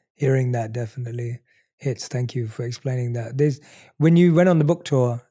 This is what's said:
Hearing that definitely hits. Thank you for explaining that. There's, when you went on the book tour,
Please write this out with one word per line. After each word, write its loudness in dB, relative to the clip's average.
Hearing 0
that -4
definitely -8
hits. -6
Thank -6
you -4
for -10
explaining -6
that. -8
There's, 2
when 6
you 6
went 6
on 4
the 4
book 0
tour, 0